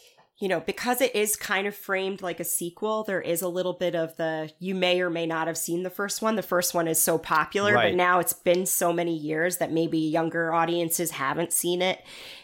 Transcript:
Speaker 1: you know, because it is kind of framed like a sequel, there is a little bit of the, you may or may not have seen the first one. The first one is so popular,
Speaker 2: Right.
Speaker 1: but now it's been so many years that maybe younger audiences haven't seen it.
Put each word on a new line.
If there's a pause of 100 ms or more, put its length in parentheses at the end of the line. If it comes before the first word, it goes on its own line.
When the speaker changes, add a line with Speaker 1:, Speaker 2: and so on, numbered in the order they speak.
(400)
Speaker 1:
you
know,
because
it
is
kind
of
framed
like
a
sequel,
there
is
a
little
bit
of
the,
you
may
or
may
not
have
seen
the
first
one.
The
first
one
is
so
popular,
Speaker 2:
Right.
Speaker 1:
but
now
it's
been
so
many
years
that
maybe
younger
audiences
haven't
seen
it. (420)